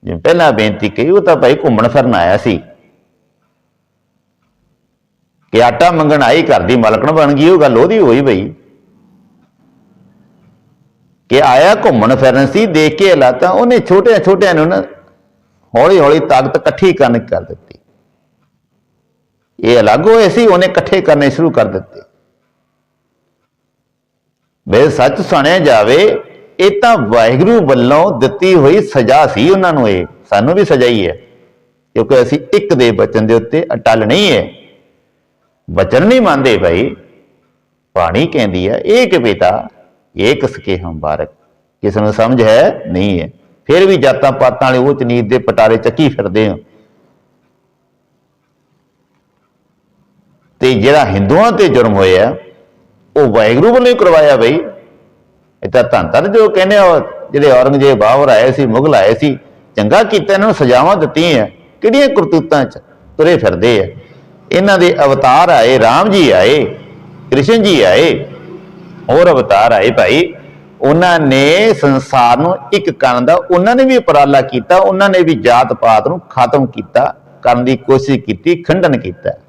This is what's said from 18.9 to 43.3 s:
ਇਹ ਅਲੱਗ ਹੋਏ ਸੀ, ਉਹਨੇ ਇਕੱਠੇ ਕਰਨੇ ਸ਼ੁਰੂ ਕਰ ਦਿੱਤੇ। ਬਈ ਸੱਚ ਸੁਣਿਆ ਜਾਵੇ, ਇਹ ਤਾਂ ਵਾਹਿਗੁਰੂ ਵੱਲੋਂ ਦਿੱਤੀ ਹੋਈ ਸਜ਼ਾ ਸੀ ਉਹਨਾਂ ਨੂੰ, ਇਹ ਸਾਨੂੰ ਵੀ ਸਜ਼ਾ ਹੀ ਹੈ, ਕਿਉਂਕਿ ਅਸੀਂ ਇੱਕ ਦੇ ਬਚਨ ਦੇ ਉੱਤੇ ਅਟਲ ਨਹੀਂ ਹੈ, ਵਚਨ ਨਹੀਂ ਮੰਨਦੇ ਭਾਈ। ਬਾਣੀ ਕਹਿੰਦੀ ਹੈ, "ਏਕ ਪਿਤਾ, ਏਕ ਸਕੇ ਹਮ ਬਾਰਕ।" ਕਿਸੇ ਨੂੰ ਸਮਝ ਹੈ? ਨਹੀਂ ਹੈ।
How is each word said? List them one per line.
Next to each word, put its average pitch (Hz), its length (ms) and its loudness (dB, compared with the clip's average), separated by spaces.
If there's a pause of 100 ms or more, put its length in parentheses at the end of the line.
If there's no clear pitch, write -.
ਇਹ 117 200 2
ਅਲੱਗ 113 260 2
ਹੋਏ 220 220 4
ਸੀ, 233 180 0
ਉਹਨੇ 185 200 2
ਇਕੱਠੇ 185 340 -2
ਕਰਨੇ 143 300 0
ਸ਼ੁਰੂ 160 200 -2
ਕਰ 117 140 0
ਦਿੱਤੇ। 95 360 -10 (2750)
ਬਈ 131 220 2
ਸੱਚ 143 300 -2
ਸੁਣਿਆ 170 380 0
ਜਾਵੇ, 143 640 2 (380)
ਇਹ 202 200 0
ਤਾਂ 233 180 2
ਵਾਹਿਗੁਰੂ 131 680 2
ਵੱਲੋਂ 135 540 0
ਦਿੱਤੀ 180 340 0
ਹੋਈ 160 280 2
ਸਜ਼ਾ 143 440 0
ਸੀ 123 240 -2
ਉਹਨਾਂ 190 220 0
ਨੂੰ, 131 160 -2
ਇਹ 92 180 -2 (240)
ਸਾਨੂੰ 117 240 0
ਵੀ 196 100 2
ਸਜ਼ਾ 127 220 0
ਹੀ 107 220 -2
ਹੈ, 80 40 -6 (840)
ਕਿਉਂਕਿ 123 280 0
ਅਸੀਂ 139 180 -2 (140)
ਇੱਕ 202 200 0
ਦੇ 120 160 0
ਬਚਨ 107 360 -2
ਦੇ 113 80 0
ਉੱਤੇ 151 400 -2
ਅਟਲ 113 320 0
ਨਹੀਂ 175 260 0
ਹੈ, 87 200 -2 (1160)
ਵਚਨ 98 360 0
ਨਹੀਂ 254 140 2
ਮੰਨਦੇ 135 380 0
ਭਾਈ। 90 380 -2 (1000)
ਬਾਣੀ 92 300 -2
ਕਹਿੰਦੀ 98 420 -4
ਹੈ, - 180 -4
"ਏਕ 202 360 0
ਪਿਤਾ, 98 460 -2 (500)
ਏਕ 127 280 -2
ਸਕੇ 98 320 -8
ਹਮ 85 220 -12
ਬਾਰਕ।" 76 300 -6 (520)
ਕਿਸੇ 104 180 -4
ਨੂੰ 107 120 -2
ਸਮਝ 117 300 0
ਹੈ? 117 440 2
ਨਹੀਂ 90 340 -4
ਹੈ। 73 80 -12 (380)